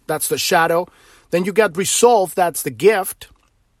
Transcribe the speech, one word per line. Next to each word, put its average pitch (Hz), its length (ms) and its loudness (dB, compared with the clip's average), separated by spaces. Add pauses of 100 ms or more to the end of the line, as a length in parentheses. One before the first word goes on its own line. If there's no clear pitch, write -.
that's 156 220 -6
the 147 100 -4
shadow. 170 500 0 (420)
Then 175 140 -2
you 196 80 -4
got 185 240 0
resolve, 196 580 2
that's 175 280 -2
the 147 80 -8
gift. 180 580 0 (520)